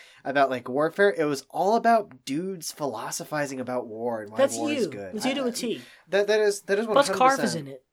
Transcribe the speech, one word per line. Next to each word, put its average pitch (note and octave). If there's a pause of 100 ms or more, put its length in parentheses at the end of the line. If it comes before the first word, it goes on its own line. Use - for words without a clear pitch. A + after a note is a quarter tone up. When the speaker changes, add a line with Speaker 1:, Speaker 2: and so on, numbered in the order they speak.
(240)
Speaker 1:
about, C3+
like, B2+
warfare. D#3+
It E3
was C#3+
all F#3+
about A3+
dudes E3+
philosophizing C#3+
about B2
war A2+
and G#2
why A3+
Speaker 2:
That's C4
Speaker 1:
war D4
is B3+
Speaker 2:
you. -
Speaker 1:
good. G2+
Speaker 2:
That's G#3+
you B3+
Speaker 1:
I, C#4
Speaker 2:
to C#4
a -
Speaker 1:
I, A#3
Speaker 2:
T. G#3 (260)
Speaker 1:
that, G3
that G#3+
is, G3+
that G3
is A#3
Speaker 2:
Plus, C4+
Carve -
is G3+
Speaker 1:
one B3+
hundred C4+
percent. E3
Speaker 2:
in C3+
it. - (100)